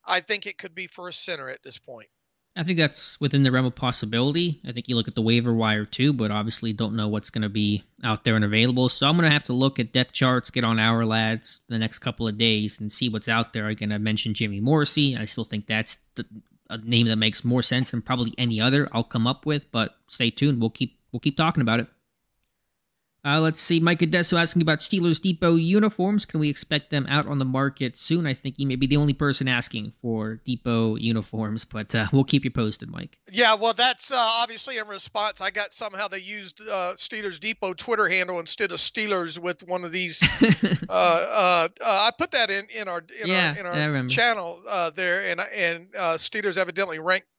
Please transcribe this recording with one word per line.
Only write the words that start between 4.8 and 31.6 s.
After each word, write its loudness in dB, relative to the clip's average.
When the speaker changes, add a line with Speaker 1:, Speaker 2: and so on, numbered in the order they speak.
Speaker 2:
you 2
look 0
at -10
the 0
waiver 4
wire 2
too, 2
but 0
obviously -2
don't -2
know -2
what's -4
gonna -4
be 0
out -2
there 4
and 4
available. 4
So 0
I'm 4
gonna 4
have 2
to -4
look 2
at -4
depth 2
charts, 0
get -2
on 2
Our 4
Lads -2
the -4
next -4
couple -4
of -4
days 2
and -8
see -2
what's -4
out 0
there. -4
Again, -4
I -4
mentioned -2
Jimmy -4
Morrissey. 2
I -6
still -6
think -8
that's -4
the, -8
a -10
name 4
that 2
makes 0
more 2
sense 0
than -4
probably -2
any 0
other 2
I'll 0
come 0
up -2
with, -2
but -2
stay 0
tuned. 2
We'll 0
keep, -6
we'll -8
keep 0
talking 2
about 2
it. -4
Uh, 2
let's 2
see. 4
Mike 4
Odesso 2
asking 2
about 2
Steelers 2
Depot 4
uniforms. 2
Can -4
we 2
expect -4
them 0
out 0
on -2
the 0
market -2
soon? 0
I 0
think -8
you -2
may 0
be 2
the 6
only 4
person 0
asking -4
for -4
Depot 0
uniforms, -4